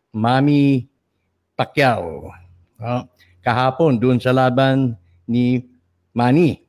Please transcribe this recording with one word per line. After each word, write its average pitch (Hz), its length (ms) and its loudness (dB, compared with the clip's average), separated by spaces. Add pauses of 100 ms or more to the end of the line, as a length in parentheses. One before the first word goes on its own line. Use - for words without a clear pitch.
(140)
Manny 135 720 2 (720)
Pacquiao. 101 880 -4 (320)
Oh, 120 240 -6 (400)
kahapon 127 560 0
doon 123 240 0
sa 127 80 -2
laban 131 640 0 (320)
ni 123 400 -2 (480)
Manny. 127 540 0